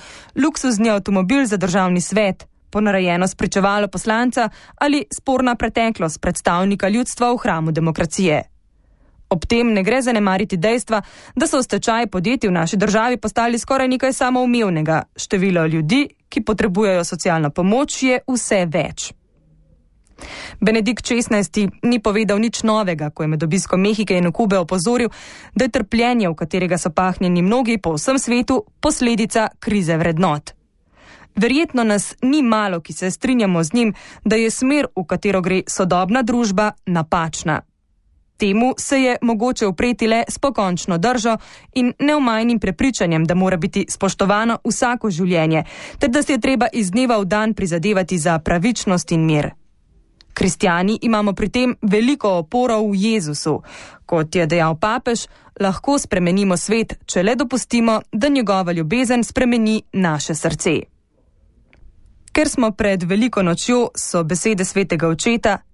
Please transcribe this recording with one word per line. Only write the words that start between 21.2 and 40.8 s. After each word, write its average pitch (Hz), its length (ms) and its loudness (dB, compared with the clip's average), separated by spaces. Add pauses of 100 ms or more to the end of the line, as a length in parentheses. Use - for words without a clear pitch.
ni 240 160 2
povedal 208 400 0
nič 226 240 -2
novega, 185 460 0
ko 160 140 -8
je 156 40 -2
med 156 160 -2
obiskom 185 380 0
Mehike 202 360 0
in 175 140 2
Kube 202 260 2
opozoril, 185 520 0 (460)
da 247 100 2
je 247 40 0
trpljenje, 233 600 0
v 160 60 -4
katerega 180 420 -2
so 175 120 -2
pahnjeni 185 520 0
mnogi 226 360 0
po 165 160 -2
vsem 262 260 -2
svetu, 240 440 0 (180)
posledica 226 640 0 (120)
krize 180 380 0
vrednot. 160 640 -2 (760)
Verjetno 247 480 0
nas 208 380 -2
ni 277 200 2
malo, 214 400 0
ki 160 120 -14
se 180 180 -4
strinjamo 202 520 0
z 156 100 -8
njim, 226 200 0 (320)
da 214 100 2
je 226 160 2
smer, 269 440 0
v 185 100 -4
katero 190 360 -2
gre 180 260 0
sodobna 185 540 0
družba, 214 500 0 (140)
napačna. 165 760 -2 (760)
Temu 220 400 2
se 269 240 0
je 254 200 2
mogoče 233 460 0
upreti 226 400 0
le 226 200 2
s - 120 -10
pokončno 190 580 -2